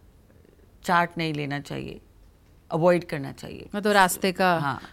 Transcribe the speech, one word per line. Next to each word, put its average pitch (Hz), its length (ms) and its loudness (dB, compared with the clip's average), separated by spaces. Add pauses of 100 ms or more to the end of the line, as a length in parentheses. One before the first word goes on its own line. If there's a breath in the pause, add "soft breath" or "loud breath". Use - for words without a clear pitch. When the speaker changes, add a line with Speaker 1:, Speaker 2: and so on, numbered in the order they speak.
(840)
Speaker 1:
चाट 170 340 2
नहीं 160 160 -2
लेना 143 260 -6
चाहिए, 135 420 -10 (720)
avoid 170 320 4
करना 139 280 -10
चाहिए। - 440 -16
Speaker 2:
मतलब 208 160 0
रास्ते 190 400 4
का 180 280 2
Speaker 1:
हाँ, 139 220 -4 (100)